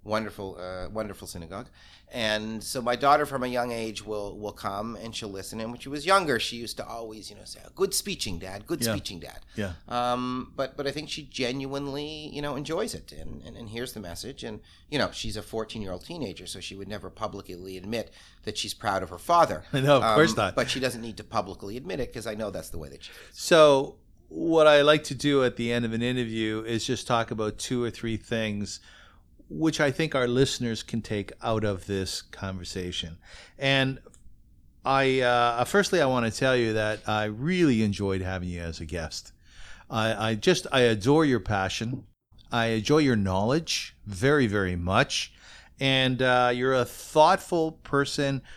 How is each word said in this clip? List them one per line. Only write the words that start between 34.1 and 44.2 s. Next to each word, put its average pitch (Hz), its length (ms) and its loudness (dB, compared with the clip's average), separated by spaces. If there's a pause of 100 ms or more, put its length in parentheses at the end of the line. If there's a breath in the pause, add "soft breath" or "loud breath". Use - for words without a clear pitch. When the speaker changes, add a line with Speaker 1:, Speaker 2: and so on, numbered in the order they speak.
Speaker 2:
I, 135 360 4
uh, 120 440 4
firstly, 190 360 4
I 139 40 6
wanna 123 260 2
tell 131 240 2
you 113 180 2
that 107 340 0
I 107 180 0
really 131 580 4
enjoyed 98 380 0
having 92 280 -4
you 87 120 -6
as 85 180 -6
a 85 60 -8
guest. 80 460 -8 (580 loud breath)
I, 110 400 0
I 113 60 2
just, 165 360 2
I 131 100 6
adore 120 440 6
your 123 140 4
passion. 110 640 -2 (480)
I 117 160 2
enjoy 113 320 4
your 135 160 6
knowledge 104 800 0 (100)
very, 123 420 4